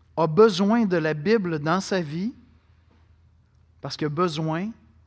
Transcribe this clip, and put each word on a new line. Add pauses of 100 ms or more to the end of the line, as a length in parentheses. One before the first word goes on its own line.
(160)
a
besoin
de
la
Bible
dans
sa
vie (1500)
parce
qu'il
a
besoin (380)